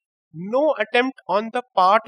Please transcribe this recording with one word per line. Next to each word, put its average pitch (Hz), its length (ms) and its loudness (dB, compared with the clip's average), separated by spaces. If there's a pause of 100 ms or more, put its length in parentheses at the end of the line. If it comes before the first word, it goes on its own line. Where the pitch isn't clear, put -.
(540)
No 285 260 0
attempt 240 560 -2
on 214 60 -2
the 226 200 -6 (160)
part 190 300 4